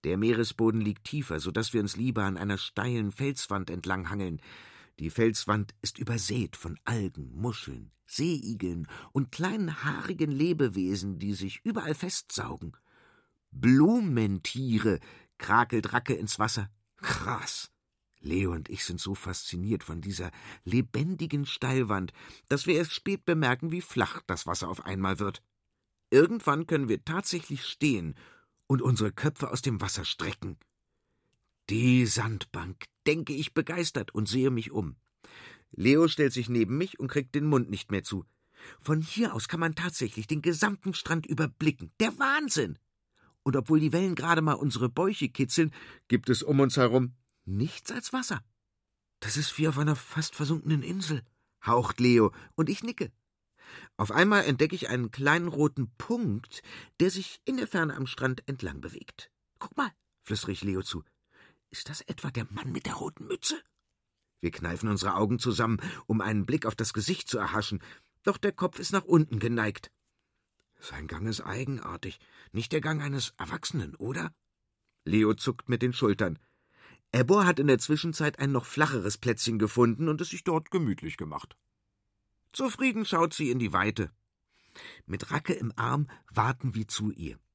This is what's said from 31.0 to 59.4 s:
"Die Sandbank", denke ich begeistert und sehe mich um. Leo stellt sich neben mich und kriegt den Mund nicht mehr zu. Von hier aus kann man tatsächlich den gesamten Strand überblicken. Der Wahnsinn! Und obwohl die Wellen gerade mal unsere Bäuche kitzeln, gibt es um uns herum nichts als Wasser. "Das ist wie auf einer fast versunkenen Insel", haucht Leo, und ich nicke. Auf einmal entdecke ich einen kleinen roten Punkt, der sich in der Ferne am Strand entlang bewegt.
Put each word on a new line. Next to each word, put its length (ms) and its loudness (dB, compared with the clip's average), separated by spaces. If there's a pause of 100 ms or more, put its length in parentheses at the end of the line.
"Die 360 6
Sandbank", 800 -4 (220)
denke 260 0
ich 200 -4
begeistert 600 -2
und 140 -2
sehe 220 2
mich 220 -4
um. 240 -4 (760)
Leo 360 6
stellt 260 2
sich 160 -4
neben 280 2
mich 220 -4
und 80 -4
kriegt 280 -4
den 100 0
Mund 240 4
nicht 220 -6
mehr 120 -2
zu. 220 -6 (560)
Von 200 0
hier 320 -2
aus 140 -4
kann 120 -6
man 160 0
tatsächlich 500 -4
den 160 -2
gesamten 520 0
Strand 320 -2
überblicken. 760 -2
Der 180 0
Wahnsinn! 600 0 (640)
Und 120 2
obwohl 240 4
die 140 2
Wellen 220 2
gerade 260 2
mal 120 4
unsere 360 0
Bäuche 400 0
kitzeln, 420 2 (360)
gibt 220 2
es 120 4
um 180 4
uns 180 6
herum 360 4 (320)
nichts 460 -4
als 220 -8
Wasser. 300 -4 (760)
"Das 180 -2
ist 200 -2
wie 100 2
auf 100 0
einer 180 4
fast 400 -6
versunkenen 480 0
Insel", 400 -4 (420)
haucht 340 2
Leo, 340 8 (220)
und 140 0
ich 140 -4
nicke. 280 -6 (840)
Auf 140 0
einmal 340 6
entdecke 300 2
ich 140 -6
einen 220 -2
kleinen 360 2
roten 500 0
Punkt, 640 -4 (380)
der 100 4
sich 360 -8
in 120 -2
der 100 -4
Ferne 280 0
am 120 -4
Strand 400 -4
entlang 340 -8
bewegt. 500 -16 (280)